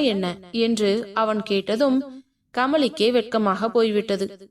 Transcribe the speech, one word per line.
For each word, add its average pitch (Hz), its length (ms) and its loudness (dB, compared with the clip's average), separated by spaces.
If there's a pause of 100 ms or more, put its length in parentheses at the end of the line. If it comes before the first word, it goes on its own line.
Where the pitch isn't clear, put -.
என்ன?" 196 200 0 (340)
என்று 220 300 2 (240)
அவன் 214 300 0
கேட்டதும் 220 540 0 (560)
கமலிக்கே 262 580 2
வெட்கமாக 220 580 0
போய்விட்டது. 208 560 0 (260)